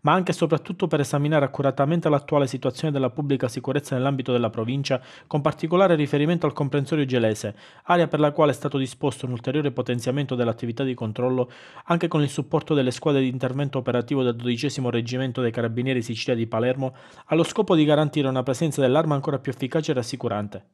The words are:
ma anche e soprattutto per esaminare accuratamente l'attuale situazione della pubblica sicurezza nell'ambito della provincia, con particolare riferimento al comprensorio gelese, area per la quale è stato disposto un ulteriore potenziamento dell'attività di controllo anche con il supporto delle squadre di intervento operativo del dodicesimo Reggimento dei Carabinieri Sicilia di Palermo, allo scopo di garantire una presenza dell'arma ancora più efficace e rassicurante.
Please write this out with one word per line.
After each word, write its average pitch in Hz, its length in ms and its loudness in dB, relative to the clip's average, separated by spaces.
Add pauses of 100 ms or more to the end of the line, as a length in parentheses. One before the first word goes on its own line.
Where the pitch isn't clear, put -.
ma 147 120 4
anche 185 160 2
e 170 60 0
soprattutto 165 500 -2
per 156 140 0
esaminare 147 440 2
accuratamente 139 640 0
l'attuale 143 380 2
situazione 135 480 -4
della 135 160 0
pubblica 139 380 -2
sicurezza 131 480 -4
nell'ambito 131 360 -2
della 120 200 2
provincia, 127 500 -2 (240)
con - 160 -2
particolare 170 540 2
riferimento 151 500 2
al 143 80 0
comprensorio 143 520 0
gelese, 113 500 0 (300)
area 175 220 4
per 151 120 -2
la 147 120 4
quale 147 200 4
è - 40 -2
stato 143 220 -4
disposto 135 480 -4
un 123 60 -4
ulteriore 135 400 -2
potenziamento 127 640 -2
dell'attività 117 480 -2
di 131 100 -2
controllo 123 560 -2 (360)
anche 170 220 2
con 160 140 0
il 143 80 2
supporto 151 460 -2
delle 131 160 2
squadre 139 300 0
di 131 80 2
intervento 131 500 -4
operativo 120 420 -2
del 123 140 0
dodicesimo 123 560 -2
Reggimento 120 500 -2
dei 120 80 0
Carabinieri 120 540 -2
Sicilia 120 320 -2
di 117 100 -2
Palermo, 127 480 -2 (320)
allo 165 180 2
scopo 196 300 0
di 156 100 6
garantire 147 440 2
una 131 160 0
presenza 143 360 -2
dell'arma 147 360 4
ancora 139 240 -2
più 135 120 -6
efficace 143 380 -4
e 151 60 0
rassicurante. 107 800 -4